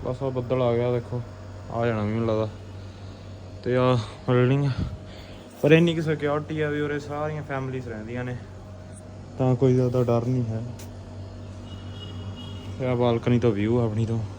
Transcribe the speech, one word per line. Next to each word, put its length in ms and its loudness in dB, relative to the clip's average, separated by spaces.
ਬਸ 180 -4
ਆਹ 80 0
ਬੱਦਲ 320 0
ਆ 120 4
ਗਿਆ, 180 2
ਦੇਖੋ, 280 -2
ਆ 140 0
ਜਾਣਾ 160 2
ਮੈਨੂੰ 240 0
ਲੱਗਦਾ। 220 2
ਤੇ 120 2
ਆਹ 200 6
ਬਿਲਡਿੰਗ, 420 6
ਪਰ 100 8
ਇੰਨੀ 220 8
ਕੁ 80 -2
ਸਿਕਿਉਰਿਟੀ 580 0
ਆ 100 0
ਵੀ 100 0
ਉਰੇ 180 -2
ਸਾਰੀਆਂ 440 -6
ਫੈਮਿਲੀਜ਼ 460 -6
ਰਹਿੰਦੀਆਂ 360 -6
ਨੇ, 120 -6
ਤਾਂ 180 6
ਕੋਈ 180 6
ਜ਼ਿਆਦਾ 280 4
ਡਰ 240 4
ਨਹੀਂ 180 2
ਹੈ। 180 -4
ਤੇ 80 0
ਆਹ 100 2
ਬਾਲਕਨੀ 420 4
ਤੋਂ 140 6
ਵਿਊ 280 2
ਆਪਣੀ 260 2
ਤੋਂ 120 0